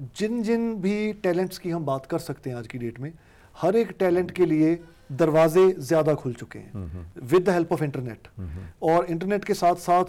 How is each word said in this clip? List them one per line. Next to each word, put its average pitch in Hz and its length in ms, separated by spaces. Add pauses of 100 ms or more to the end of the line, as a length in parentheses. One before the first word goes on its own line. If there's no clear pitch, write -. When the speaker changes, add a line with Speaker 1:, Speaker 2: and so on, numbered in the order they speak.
(180)
Speaker 1:
जिन 226 260
जिन 233 320
भी 208 380
टैलेंट्स 175 440
की 180 120
हम 165 160
बात 135 200
कर 165 140
सकते 143 300
हैं 123 80
आज 117 100
की 127 100
डेट 120 220
में, 147 140 (440)
हर 185 180
एक 226 240
टैलेंट 180 320
के 180 140
लिए 160 380 (280)
दरवाजे 165 680
ज़्यादा 156 340
खुल 131 200
चुके - 260
हैं 101 140
Speaker 2:
हम्म। 90 540
Speaker 1:
with 180 180
the 180 140
help 170 180
of - 40
internet। 131 460 (100)
Speaker 2:
हम्म। 92 520
Speaker 1:
और 170 160
इंटरनेट 185 400
के 208 80
साथ 175 220
साथ 180 340